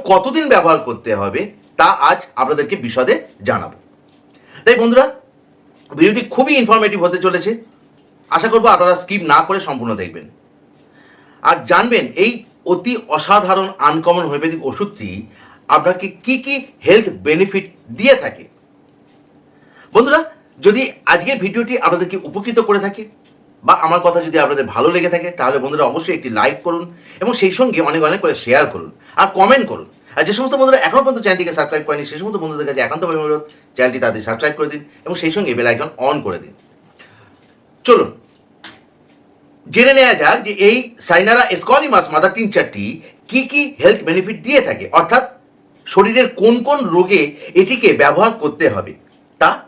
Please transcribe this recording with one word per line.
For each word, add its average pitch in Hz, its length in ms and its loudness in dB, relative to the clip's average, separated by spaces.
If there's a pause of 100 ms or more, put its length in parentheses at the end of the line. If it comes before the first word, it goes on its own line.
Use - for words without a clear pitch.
(100)
কতদিন 220 380 2
ব্যবহার 165 380 4
করতে 117 280 -8
হবে, 101 260 -4 (360)
তা 165 120 4 (220)
আজ 185 80 2 (180)
আপনাদেরকে 147 400 -2
বিশদে 127 380 0 (340)
জানাবো। 101 280 -6 (880)
তাই 240 180 6
বন্ধুরা, 233 220 4 (840)
ভিডিওটি 208 320 2 (120)
খুবই 269 280 2
ইনফরমেটিভ 208 400 2
হতে 175 240 0
চলেছে। 180 240 -2 (800)
আশা 196 220 0
করবো 226 160 4
আপনারা 180 340 4
স্কিপ 196 200 -6 (100)
না 151 140 6
করে 190 140 -2
সম্পূর্ণ 123 320 -6 (100)
দেখবেন। 82 240 -12 (1160)
আর - 140 2 (140)
জানবেন 247 340 2 (200)
এই 240 80 0 (400)
অতি 233 220 -4 (220)
অসাধারণ 190 520 0 (200)
আনকমন 170 380 0
হোমিওপ্যাথিক 156 340 -4 (100)
ওষুধটি 117 380 -10 (600)
আপনাকে 175 380 0 (160)
কি 262 120 -2 (100)
কি 277 100 -4 (320)
হেলথ 208 200 6 (200)
বেনিফিট 190 380 0 (340)
দিয়ে 254 240 4
থাকে। - 220 -10 (1500)
বন্ধুরা, 277 260 4 (400)
যদি 208 220 4 (300)
আজকের 196 320 0
ভিডিওটি 226 300 -4 (120)
আপনাদেরকে 175 300 -2 (120)
উপকৃত 214 300 -4 (100)
করে 202 180 2
থাকে 208 160 -10 (600)
বা 175 100 4 (120)
আমার 175 200 2
কথা 170 200 2
যদি 160 180 -4
আপনাদের 135 200 -2 (100)
ভালো 127 200 2
লেগে 175 200 0
থাকে, 175 140 -4 (100)
তাহলে 135 260 0
বন্ধুরা 143 260 -2
অবশ্যই 160 280 -6
একটি 123 200 -10
লাইক 139 280 0
করুন 170 160 -4 (380)
এবং 220 200 -2
সেই 190 180 2
সঙ্গে 220 300 0
অনেক 156 200 -2
অনেক 190 120 -2
করে 160 140 0 (100)
শেয়ার 135 280 2
করুন 82 180 -12 (300)
আর 190 80 4 (100)
কমেন্ট 240 300 4
করুন। 82 200 -12 (280)
আর 156 120 0
যে 208 100 0
সমস্ত 262 220 -2
বন্ধুরা 262 260 4
এখনও 247 180 2
পর্যন্ত 240 200 -2
চ্যানেলটিকে 180 320 0
সাবস্ক্রাইব 151 300 -4
করেনি, 147 200 -4
সে 151 120 -14
সমস্ত 202 240 -8
বন্ধুদের 151 260 -6
কাছে 131 140 -4
একান্ত 151 220 -4
অনুরোধ, 151 380 -2 (340)
চ্যানেলটি 127 280 0
তাদের 107 220 -2
সাবস্ক্রাইব 147 300 -4
করে 151 160 -4
দিন 147 80 -12 (240)
এবং 175 180 -8
সেই 160 140 -2
সঙ্গে 185 220 -2
বেল 120 120 0
আইকন 147 200 -4 (180)
on 147 80 0 (100)
করে 90 180 -6
দিন। - 80 -20 (1300)
চলুন 233 260 4 (1600)
জেনে 240 320 4
নেওয়া 247 160 4
যাক 175 320 2
যে 208 60 -6 (160)
এই 240 80 4 (320)
সাইনারা 208 340 4 (120)
এসকলিমাস 247 560 2
মাদার 165 260 2
টিনচারটি 202 480 -2 (440)
কি 254 120 0 (100)
কি 294 120 0 (160)
হেলথ 202 300 2
বেনিফিট 185 380 -4
দিয়ে 277 220 2
থাকে, - 240 -8
অর্থাৎ 226 320 0 (640)
শরীরের 226 420 2 (120)
কোন 226 140 4 (120)
কোন 285 120 0 (160)
রোগে 180 280 2 (380)
এটিকে 220 280 0 (120)
ব্যবহার 165 320 4 (100)
করতে 151 320 -2
হবে 92 180 -8 (480)
তা 160 80 4 (200)